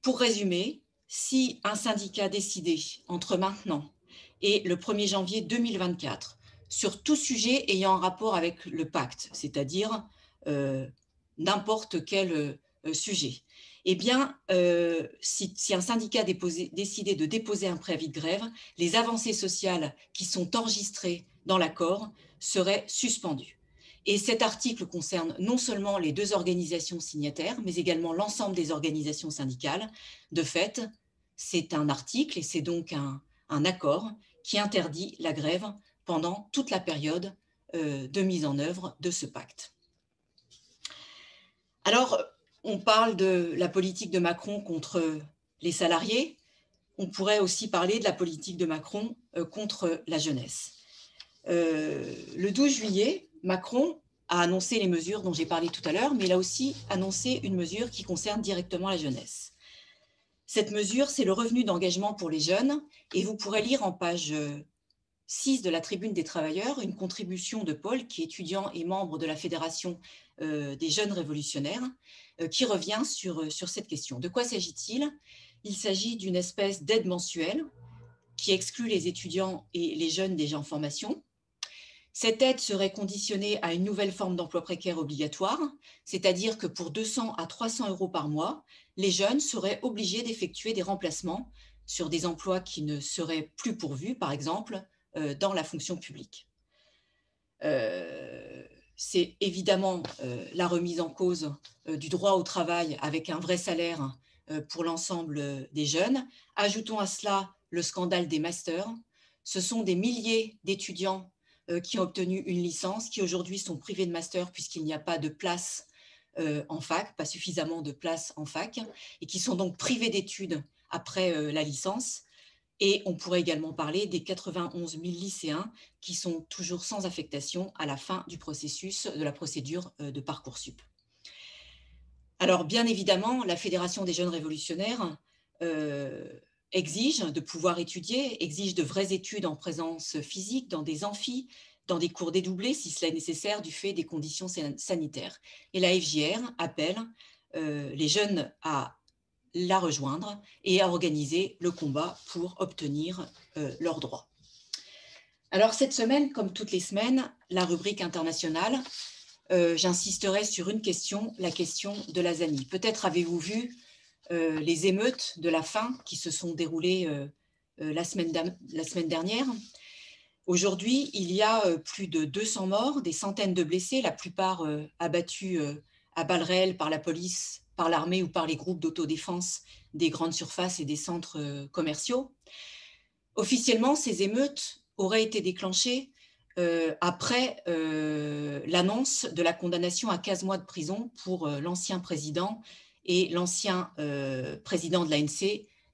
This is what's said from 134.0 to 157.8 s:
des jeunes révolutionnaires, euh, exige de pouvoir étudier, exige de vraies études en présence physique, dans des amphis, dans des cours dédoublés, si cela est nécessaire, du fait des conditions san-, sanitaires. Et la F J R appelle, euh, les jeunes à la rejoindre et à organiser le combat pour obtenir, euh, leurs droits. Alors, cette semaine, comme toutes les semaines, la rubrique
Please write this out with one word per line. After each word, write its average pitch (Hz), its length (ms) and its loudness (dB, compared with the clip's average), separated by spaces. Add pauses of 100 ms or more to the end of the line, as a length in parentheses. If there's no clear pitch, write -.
des 180 80 0
jeunes 180 160 2
révolutionnaires, 165 880 -4 (460)
euh, 151 640 -2 (440)
exige 185 480 2
de 156 200 0
pouvoir 170 380 0
étudier, 214 640 -2
exige 180 300 -2
de 180 80 2
vraies 190 320 0
études 185 320 -4
en 151 100 -2
présence 165 640 -6
physique, 208 480 -6
dans 160 140 -4
des 156 220 -4
amphis, 247 440 -4 (380)
dans 180 120 2
des 170 120 2
cours 170 200 -2
dédoublés, 185 440 2
si - 160 -8
cela 165 200 0
est 160 40 -2
nécessaire, 170 480 -2
du 156 100 -8
fait 196 220 -4
des 160 100 0
conditions 156 440 -6
san-, 151 280 -4
sanitaires. 151 640 -6 (320)
Et 190 80 0
la 185 180 8
F 170 40 2
J 151 320 2
R 233 60 -2 (180)
appelle, 170 400 -2 (560)
euh, 147 400 -4
les 151 140 2
jeunes 202 520 2
à 147 380 -2 (560)
la 180 240 4
rejoindre 160 640 0 (220)
et 190 180 8
à 185 60 6
organiser 165 720 2
le 175 100 2
combat 160 560 -2
pour 180 320 -4
obtenir, 165 680 -2 (300)
euh, 147 240 -2
leurs 160 200 0
droits. - 280 -8 (1200)
Alors, 220 220 8
cette 269 220 2
semaine, 269 380 4
comme 196 200 -2
toutes - 200 -6
les 180 80 2
semaines, 240 520 2 (160)
la 185 160 2
rubrique 175 380 0